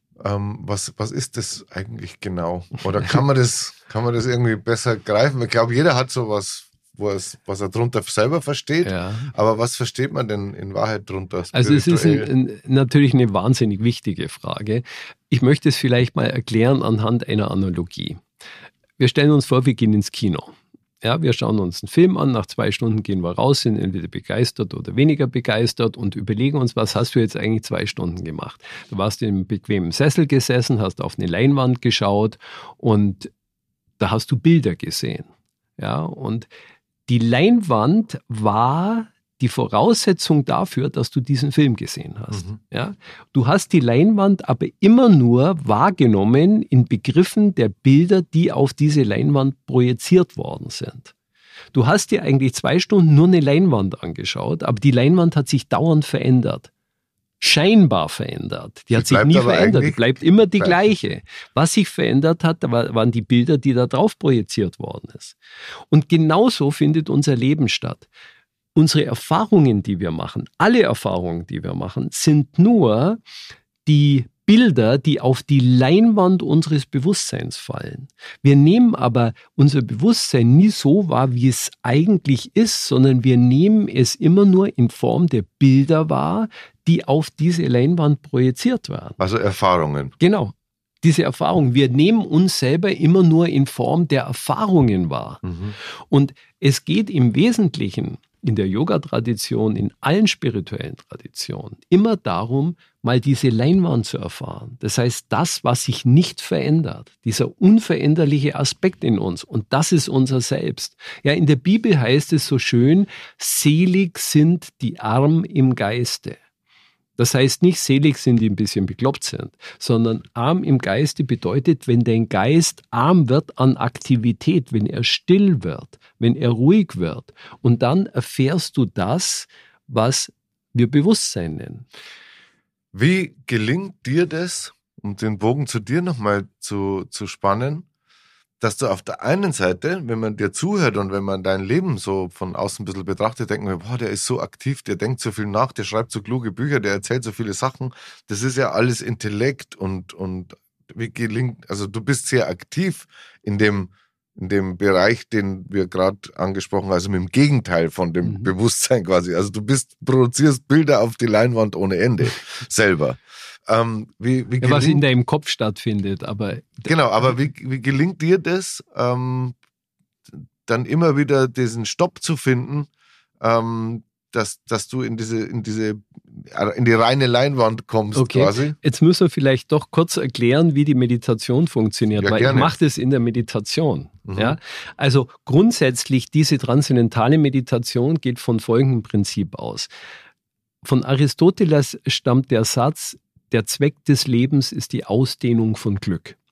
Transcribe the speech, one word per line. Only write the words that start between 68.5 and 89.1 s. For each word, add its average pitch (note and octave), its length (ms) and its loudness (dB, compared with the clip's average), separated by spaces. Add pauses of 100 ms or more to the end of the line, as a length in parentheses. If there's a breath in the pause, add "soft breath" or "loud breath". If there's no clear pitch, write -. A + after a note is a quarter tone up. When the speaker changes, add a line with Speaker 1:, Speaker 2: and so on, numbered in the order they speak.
Speaker 2:
Unsere D#3 280 4
Erfahrungen, D3 800 2
die F#2+ 160 -4
wir F2 100 -4
machen, - 360 -8 (120)
alle A3+ 240 4
Erfahrungen, F2+ 640 -2
die - 160 -10
wir F2+ 120 -8
machen, F2+ 360 -6
sind - 480 0
nur F3 600 4 (680 loud breath)
die C#3+ 380 4 (220)
Bilder, C#3 520 4
die C#3 220 0
auf B2+ 220 0
die C#3+ 180 2
Leinwand F3+ 800 4
unseres D3+ 420 0
Bewusstseins - 720 -4
fallen. - 520 -12 (340 loud breath)
Wir C#3 140 6
nehmen G#3 380 6
aber A#2+ 380 0 (220 soft breath)
unser C#3+ 260 4
Bewusstsein B2 760 2
nie G3 140 8
so F3+ 380 2
wahr, B2+ 240 0
wie B2 160 2
es - 220 -4 (120)
eigentlich D#3+ 720 0
ist, - 340 0
sondern C3 360 4
wir B2+ 120 4
nehmen D#3+ 520 4
es - 280 0
immer F3+ 280 4
nur F#3+ 320 4
in A#2+ 140 2
Form B2 380 0
der G#2+ 160 0 (160)
Bilder C#3+ 500 4
wahr, E3+ 380 -2 (400 loud breath)
die - 180 2
auf D3+ 240 0
diese E3 360 -2
Leinwand D3 560 2
projiziert C3 680 -2
werden. - 300 -10